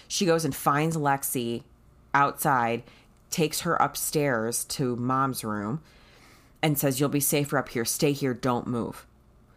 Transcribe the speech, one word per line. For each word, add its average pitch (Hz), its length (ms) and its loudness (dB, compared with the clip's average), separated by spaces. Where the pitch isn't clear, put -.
She - 180 0
goes 165 200 4
and 135 100 -2
finds 156 400 2
Lexi 135 680 -2
outside, 127 720 2
takes 156 300 0
her 170 140 0
upstairs 131 880 0
to 123 300 -2
Mom's 127 480 0
room, 107 380 -4
and 151 180 0
says, 135 220 0
"You'll 143 80 2
be 143 100 0
safer 143 380 0
up 127 120 -2
here. 117 140 -2
Stay 143 300 2
here. 139 220 -2
Don't 120 320 -2
move." 117 380 -6